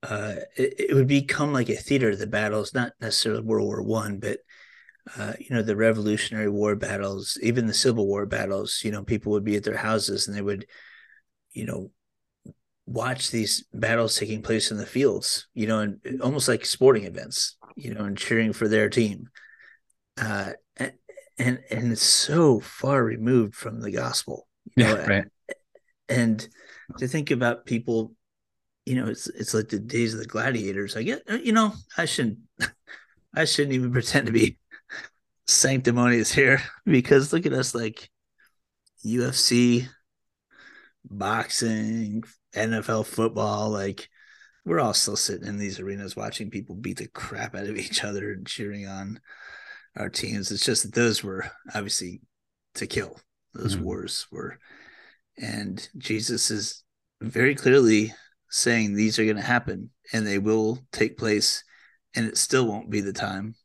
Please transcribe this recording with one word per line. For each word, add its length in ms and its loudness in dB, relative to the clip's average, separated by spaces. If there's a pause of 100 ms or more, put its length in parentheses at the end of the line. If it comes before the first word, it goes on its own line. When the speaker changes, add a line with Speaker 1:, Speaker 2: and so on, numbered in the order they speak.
Speaker 1:
uh, 340 -6 (200)
it, 240 -2 (100)
it 60 2
would 120 6
become 460 2
like 160 0
a 60 0
theater, 400 0
the 100 -8
battles, 480 -2
not 280 -2
necessarily 400 0
World 260 0
War 160 -4
One, 360 -2
but, 200 -6 (760)
uh, 200 -6
you 180 -8
know, 60 2
the 140 2
Revolutionary 760 2
War 260 2
battles, 680 -6
even 240 2
the 60 -2
Civil 340 2
War 180 0
battles, 580 -4
you 80 -2
know, 120 -6
people 300 -2
would 100 2
be 140 0
at 60 -2
their 140 -2
houses 500 -2
and 80 -6
they 60 -6
would, 240 -4 (840)
you 140 -8
know, 260 -8 (920)
watch 440 -4
these 420 -2
battles 440 0
taking 260 -4
place 300 0
in 60 -4
the 80 -6
fields, 680 0
you 140 -2
know, 120 2
and 420 -6
almost 260 0
like 180 0
sporting 380 6
events, 540 -6 (180)
you 180 -10
know, 100 -6
and 140 -4
cheering 360 2
for 140 0
their 220 4
team. 400 0 (880)
Uh, 340 -2 (260)
a-, 140 -6 (440)
and, 220 0 (100)
and 220 -2
it's 100 -2
so 580 6
far 440 0
removed 500 2
from 280 -10
the 100 -6
gospel, 560 -6 (280)
you 100 8
Speaker 2:
Yeah, 80 4
Speaker 1:
know, 120 -2
Speaker 2:
right. 200 2 (800)
Speaker 1:
and 400 2 (500)
to 100 -4
think 220 -2
about 380 0
people, 460 0 (720)
you 80 -2
know, 120 -2
it's, 200 -8
it's 260 -8
like 160 0
the 80 -2
days 380 -2
of 40 -8
the 60 -8
gladiators. 720 -4
I 60 -4
get, 260 -4
uh, 60 -2
you 160 -2
know, 220 4 (220)
I 100 0
shouldn't, 340 -2 (460)
<laughs> 500 -18
I 100 2
shouldn't 300 0
even 160 0
pretend 340 0
to 60 -2
be 260 4 (880)
sanctimonious 840 4
here 320 6 (100)
<laughs> 120 -10
because 460 6
look 140 2
at 80 2
us, 220 -2
like, 340 -6 (920)
U 240 0
F 80 -4
C, 520 6 (1160)
boxing, 1160 -2 (300)
N 200 0
F 160 -4
L 140 0
football, 680 0
like, 400 -6 (560)
we're 140 0
all 140 0
still 220 0
sitting 320 -4
in 100 -6
these 220 -6
arenas 360 -10
watching 340 -8
people 260 -10
beat 220 -8
the 100 -12
crap 480 -10
out 120 -8
of 100 -6
each 260 -4
other 280 -6
and 160 -12
cheering 400 -8
on 320 -10 (760)
our 140 -6
teams. 420 -6
It's 140 -2
just 180 2
that 100 -8
those 300 2
were 220 -6 (280)
obviously 480 -6 (540)
to 120 -8
kill. 320 -6 (340)
Those 220 -4
Speaker 2:
Mm-hmm. 80 -4
Speaker 1:
wars 480 -6
were, 280 -12 (800)
and 500 -8 (100)
Jesus 540 -2
is 320 -6 (380)
very 340 2
clearly 580 6 (360)
saying 440 2
these 260 2
are 60 4
gonna 160 0
happen 480 -2 (240)
and 120 0
they 120 0
will 420 2 (120)
take 260 0
place, 460 2 (520)
and 120 0
it 100 -4
still 300 2
won't 220 -6
be 120 0
the 120 -4
time. 520 -6